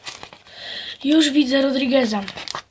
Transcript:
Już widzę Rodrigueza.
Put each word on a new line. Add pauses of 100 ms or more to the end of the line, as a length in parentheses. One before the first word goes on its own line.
(1040)
Już
widzę
Rodrigueza. (480)